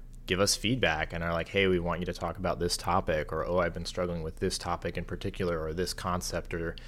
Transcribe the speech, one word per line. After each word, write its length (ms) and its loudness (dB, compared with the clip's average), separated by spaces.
give 140 2
us 140 6
feedback 580 2
and 120 -2
are 80 0
like, 160 0
"Hey, 180 4
we 140 6
want 180 0
you 80 -4
to 60 -2
talk 260 -4
about 220 0
this 160 0
topic," 560 2
or, 120 0
"Oh, 140 2
I've 160 2
been 120 -6
struggling 360 -2
with 140 -6
this 220 0
topic 380 -2
in 80 -4
particular, 560 -2
or, 120 -2
"This 200 0
concept," 640 -2
or 220 0